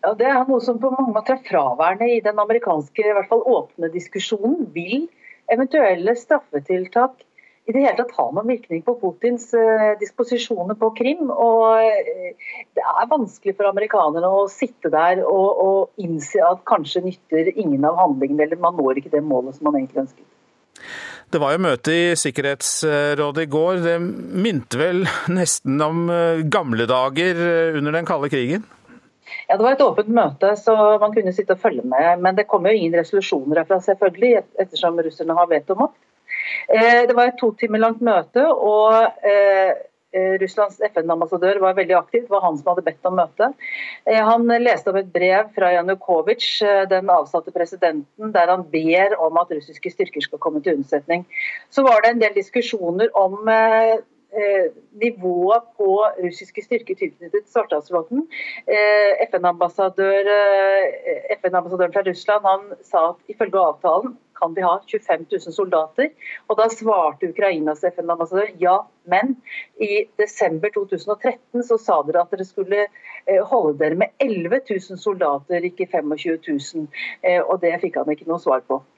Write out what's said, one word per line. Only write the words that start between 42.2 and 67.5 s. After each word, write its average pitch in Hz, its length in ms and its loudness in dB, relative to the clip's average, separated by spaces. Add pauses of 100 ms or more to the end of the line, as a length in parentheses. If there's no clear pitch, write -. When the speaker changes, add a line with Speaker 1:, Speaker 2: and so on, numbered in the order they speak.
Speaker 1:
Det 202 80 -2
var 196 80 2
han 165 160 0
som 143 140 -2
hadde 175 140 -2
bedt 160 200 -6
om 185 120 0
møte. 202 360 0 (520)
Eh, 220 120 2
han 233 300 4
leste 233 420 2
opp 190 80 0
et 190 160 -4
brev 185 400 2
fra 185 200 2
Janukovych, 185 920 -2
eh, 196 240 4
den 190 200 0
avsatte 170 440 0
presidenten, 175 800 -4
der 175 140 4
han 185 160 0
ber 165 560 2
om 160 180 0
at 175 120 0
russiske 156 440 -10
styrker 170 320 -4
skal - 160 -12
komme 151 220 -4
til 165 140 0
unnsetning. 151 480 -4 (440)
Så 277 160 0
var 226 160 6
det 233 120 4
en 226 100 2
del 208 100 0
diskusjoner 202 800 -2
om, 196 340 0
eh, 220 500 4 (320)
eh, 202 400 0 (320)
nivået 190 760 0
på 196 120 2 (340)
russiske 180 380 -10
styrker 226 360 -6
tilknyttet 175 520 -6
Svartehavsflåten. 180 760 -4 (420)
Eh, 208 580 2
F - 80 -10
N-ambassadør, 185 920 0
eh, 196 1120 0
F - 80 -10
N-ambassadøren 180 480 -2
fra 196 120 0
Russland, 196 400 -2
han 196 160 2 (220)
sa 165 260 0
at 175 80 -8 (120)
ifølge 196 280 -2
avtalen 180 600 0 (220)
kan 170 140 -2
de 190 80 -4
ha 180 260 2
tjuefem 170 400 -4
tusen 180 240 -6
soldater. 180 600 -2 (360)
Og 214 80 -2
da 220 140 4
svarte 190 580 -2
Ukrainas 160 560 -2